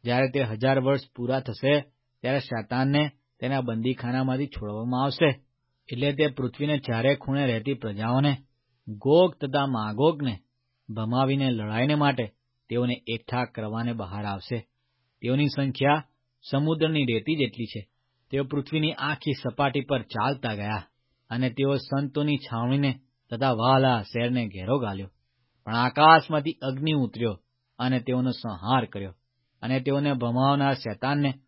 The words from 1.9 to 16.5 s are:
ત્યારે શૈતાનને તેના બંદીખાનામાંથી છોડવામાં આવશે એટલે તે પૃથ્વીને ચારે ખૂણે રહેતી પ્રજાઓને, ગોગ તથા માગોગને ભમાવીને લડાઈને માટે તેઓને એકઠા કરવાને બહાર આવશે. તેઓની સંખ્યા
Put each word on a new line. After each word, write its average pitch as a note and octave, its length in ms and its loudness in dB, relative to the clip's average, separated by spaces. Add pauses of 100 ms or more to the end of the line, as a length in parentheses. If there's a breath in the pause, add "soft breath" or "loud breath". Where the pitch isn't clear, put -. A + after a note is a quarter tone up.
ત્યારે C3 200 0
શૈતાનને C3 720 0 (300)
તેના C3 200 -2
બંદીખાનામાંથી B2+ 840 -2
છોડવામાં A#2+ 580 -4
આવશે C#3 400 2 (440)
એટલે C#3 240 -2
તે D3 140 2
પૃથ્વીને C#3+ 520 -2
ચારે B2+ 360 2
ખૂણે C#3 320 -2
રહેતી A#2 280 -2
પ્રજાઓને, A#2+ 600 0 (520)
ગોગ C#3+ 460 4
તથા C#3 320 0
માગોગને B2 720 0 (500)
ભમાવીને B2+ 640 2
લડાઈને A2+ 440 0
માટે C#3 380 0 (360)
તેઓને B2 400 -2
એકઠા B2 360 -4
કરવાને A#2 480 -6
બહાર G#2 320 -8
આવશે. G#2 440 -6 (540)
તેઓની C3+ 260 2
સંખ્યા C#3 600 0 (420)